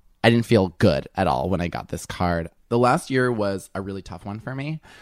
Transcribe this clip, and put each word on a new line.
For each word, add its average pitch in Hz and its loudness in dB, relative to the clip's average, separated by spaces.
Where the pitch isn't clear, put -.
I 113 6
didn't 117 4
feel 95 2
good 80 4
at 95 0
all 69 0
when 87 -2
I 85 0
got - -8
this - -10
card. 85 -2
The 117 0
last 123 2
year 127 2
was 101 -4
a 95 -6
really 98 -10
tough - -16
one 104 -10
for 127 -10
me, 147 -8